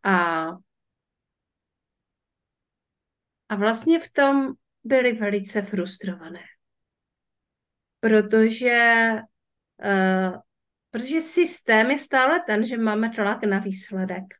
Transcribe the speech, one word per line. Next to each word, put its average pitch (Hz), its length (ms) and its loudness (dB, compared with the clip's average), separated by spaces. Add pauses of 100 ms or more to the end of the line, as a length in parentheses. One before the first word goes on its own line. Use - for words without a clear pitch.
A, 170 440 0 (3000)
a 220 60 -4
vlastně 226 440 2
v - 120 -12
tom 277 420 2 (300)
byly 247 300 2
velice 208 480 -4
frustrované. 185 800 -8 (1600)
Protože, 226 1120 4 (720)
eh, 190 480 2 (600)
protože 269 300 -4
systém 262 680 0
je 294 60 0
stále 285 500 0
ten, 214 180 0
že 233 120 -8
máme 220 320 0
tlak 214 340 -4
na 196 160 0
výsledek. 190 640 -8 (160)